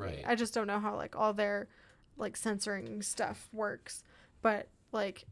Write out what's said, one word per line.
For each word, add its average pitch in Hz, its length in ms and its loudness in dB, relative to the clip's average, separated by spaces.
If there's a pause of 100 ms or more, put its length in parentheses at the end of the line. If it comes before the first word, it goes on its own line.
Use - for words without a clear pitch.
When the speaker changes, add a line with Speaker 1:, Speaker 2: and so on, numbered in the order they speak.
(180)
Speaker 1:
right. 139 100 -8
Speaker 2:
I 240 80 4
just 220 180 2
don't 214 140 2
know 202 120 2
how, 208 160 0
like, - 200 -4
all 214 180 4
their, 202 340 0 (500)
like, 220 180 -4
censoring 208 680 -2
stuff - 500 -2
works. - 500 -4 (380)
But, 214 280 4 (220)
like, 202 400 -2